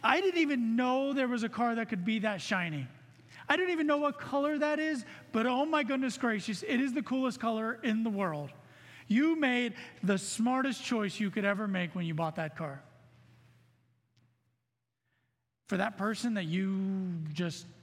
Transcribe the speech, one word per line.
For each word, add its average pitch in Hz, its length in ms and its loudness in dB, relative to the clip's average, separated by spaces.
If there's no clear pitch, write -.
I 262 160 6
didn't 349 220 2
even 247 340 2
know 262 380 2
there 262 140 2
was 240 160 -2
a 233 60 -2
car 233 260 0
that 226 120 -2
could 185 160 -2
be 220 160 2
that 202 220 -2
shiny. 165 460 -2
I 285 80 4
don't 359 140 2
even 320 180 2
know 294 100 4
what 294 220 0
color 285 400 0
that 302 200 2
is, 311 260 -2
but 220 140 0
oh 254 200 2
my 311 180 0
goodness 262 340 -2
gracious, 214 460 -2
it 254 180 2
is 269 120 0
the 269 80 0
coolest 254 380 -2
color 226 420 -2
in 226 220 2
the 226 60 0
world. 165 420 -2
You 294 280 6
made 247 380 2
the 190 160 2
smartest 254 640 0
choice 214 360 -2
you 208 120 0
could 202 140 0
ever 202 220 0
make 180 280 -2
when 175 100 -2
you 165 80 -2
bought 156 220 -2
that 156 220 -4
car." 139 260 -8
For 196 100 0
that 202 200 0
person 220 360 -2
that 190 120 0
you 190 680 -2
just 165 360 -4